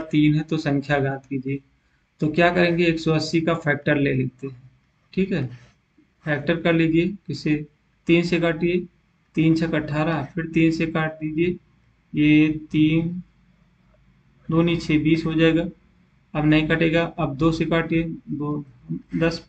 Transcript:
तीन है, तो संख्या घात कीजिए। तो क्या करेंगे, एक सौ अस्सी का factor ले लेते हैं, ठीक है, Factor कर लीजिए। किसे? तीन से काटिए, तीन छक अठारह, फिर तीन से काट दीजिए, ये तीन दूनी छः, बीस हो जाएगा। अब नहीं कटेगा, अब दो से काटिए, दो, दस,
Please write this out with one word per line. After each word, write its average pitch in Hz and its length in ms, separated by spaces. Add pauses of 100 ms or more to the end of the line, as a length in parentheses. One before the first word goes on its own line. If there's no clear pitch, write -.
(120)
तीन 151 240
है, 156 80
तो 160 160
संख्या 139 400
घात 135 260
कीजिए। 135 340 (600)
तो 156 80
क्या 170 200
करेंगे, 175 360
एक 160 140
सौ 160 140
अस्सी 160 280
का 165 140
factor 147 420
ले 139 160
लेते 131 340
हैं, - 140 (520)
ठीक 190 180
है, 147 140 (800)
Factor 156 360
कर 170 120
लीजिए। 165 340 (200)
किसे? 151 280 (520)
तीन 170 160
से 175 160
काटिए, 170 380 (580)
तीन 160 200
छक 160 200
अठारह, 151 500
फिर 165 220
तीन 160 240
से 160 160
काट 156 260
दीजिए, 156 440 (560)
ये 151 360 (220)
तीन 165 500 (1300)
दूनी 165 280
छः, 151 260
बीस 160 220
हो 160 80
जाएगा। 165 300 (680)
अब 151 120
नहीं 156 220
कटेगा, 165 360
अब 151 340
दो 160 140
से 160 140
काटिए, 165 380
दो, 147 600 (520)
दस, 165 340